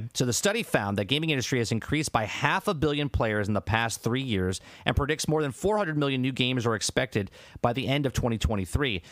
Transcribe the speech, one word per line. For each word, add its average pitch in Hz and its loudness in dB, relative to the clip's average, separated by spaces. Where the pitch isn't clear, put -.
So 139 0
the 123 2
study 208 2
found 101 0
that 104 2
gaming 151 2
industry 135 0
has 113 0
increased 143 -2
by 113 2
half 156 0
a 208 2
billion 147 0
players 107 0
in 107 0
the 101 0
past 113 0
three 123 0
years 95 0
and 131 2
predicts 147 0
more 156 2
than 139 -2
four 202 0
hundred 160 0
million 139 2
new 131 0
games 127 2
are 117 2
expected 110 0
by 117 2
the 127 -4
end 139 2
of 120 -2
twenty 117 0
twenty-three. 107 -2